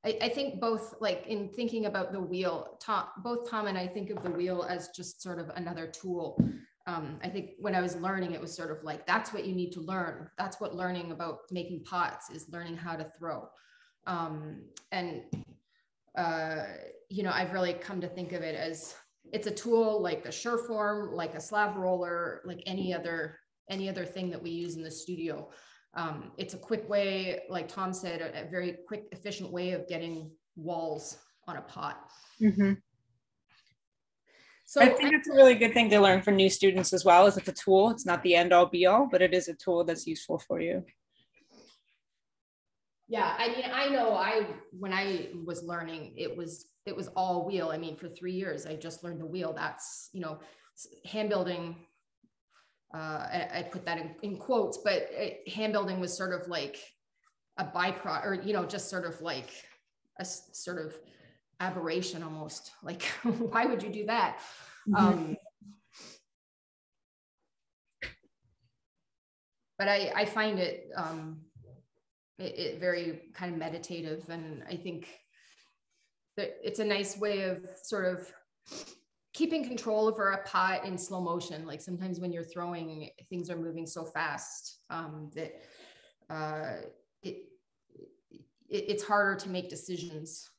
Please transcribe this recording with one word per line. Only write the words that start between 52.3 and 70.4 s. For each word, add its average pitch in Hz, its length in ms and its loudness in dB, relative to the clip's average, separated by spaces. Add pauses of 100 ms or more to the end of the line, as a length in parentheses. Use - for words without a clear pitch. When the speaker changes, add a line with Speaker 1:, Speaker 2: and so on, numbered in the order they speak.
Speaker 1:
uh, - 20 -10
I, 160 580 -4
I 123 80 -4
put - 220 -10
that 170 140 -2
in, - 240 -10
in 202 140 -6
quotes, - 420 0
but 190 320 2
it, - 380 -6
hand 214 240 -2
building 185 260 0
was 180 180 -4
sort 185 160 -4
of 175 140 -6
like 143 300 -4 (800)
a 185 80 -2
byproduct, 180 600 -2
or, 196 100 0
you 190 180 -2
know, 180 120 0
just 196 240 -6
sort 180 160 -6
of 165 160 -8
like 143 300 -6 (640)
a - 40 -10
s-, - 320 -10
sort 175 300 -8
of 156 120 -10 (640)
aberration 180 640 -2
almost. 156 480 -10 (120)
Like, 175 200 -8
<laughs> - 200 -4
why 233 420 2
would 214 180 0
you 208 60 -6
do 208 160 -6
that? 208 340 0 (480)
Speaker 2:
Mm-hmm. 202 80 4
Speaker 1:
Um, 170 420 6 (4000)
but 196 100 2
I, 202 280 4
I 208 100 4
find 214 340 0